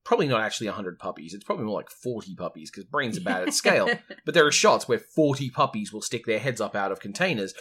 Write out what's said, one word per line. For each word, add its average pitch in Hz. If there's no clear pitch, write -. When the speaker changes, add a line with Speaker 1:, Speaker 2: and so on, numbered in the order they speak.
Speaker 1:
probably 208
not 117
actually 107
a 98
hundred 92
puppies. 85
It's 101
probably 190
more 104
like -
forty 107
puppies, 82
'cause 98
brains 123
are 90
bad 92
at 285
scale. 147
Speaker 2:
<laughs> -
Speaker 1:
But 147
there 156
are 147
shots 170
where 117
forty 139
puppies 117
will 107
stick -
their 110
heads 117
up 104
out 98
of 95
containers 107